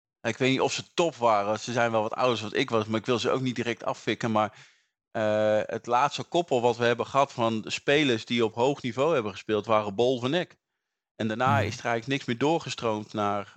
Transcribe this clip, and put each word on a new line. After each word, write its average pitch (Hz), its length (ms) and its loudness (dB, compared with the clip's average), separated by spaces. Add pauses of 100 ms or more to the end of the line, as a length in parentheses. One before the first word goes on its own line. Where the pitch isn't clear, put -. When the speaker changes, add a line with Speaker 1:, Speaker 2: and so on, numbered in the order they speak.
(220)
Speaker 1:
ik 113 160 -4
weet 131 140 2
niet 131 100 2
of 127 120 2
ze - 200 -8
top 165 220 0
waren. 107 440 2
Ze - 120 -8
zijn 120 200 2
wel 113 100 2
wat 107 120 -4
ouder 117 280 0
dan 110 120 -8
ik 131 160 0
was, 110 160 0
maar 110 140 -2
ik 101 60 -8
wil 123 140 2
ze 127 100 -2
ook 131 120 0
niet 127 140 -2
direct 117 280 -4
afvikken. - 480 -4
Maar, 107 260 0 (540)
eh, 107 540 2
het - 200 -8
laatste 127 380 0
koppel 170 380 0
wat 117 160 4
we 120 80 0
hebben 117 220 2
gehad 139 240 2
van 113 360 0
spelers 143 580 2
die 120 200 0
op 107 100 -2
hoog 135 260 0
niveau 131 320 0
hebben 110 180 0
gespeeld, 104 340 -2
waren 107 300 0
Bol 120 240 2
van 127 140 -2
Eck. 170 220 -4 (600)
En 110 120 -4
daarna 123 300 2
Speaker 2:
Mhm. 131 80 2
Speaker 1:
is 101 120 -6
er - 80 -10
eigenlijk 117 220 -2
niks 139 180 -4
meer 120 120 -2
doorgestroomd 123 760 -2
naar, 104 440 -2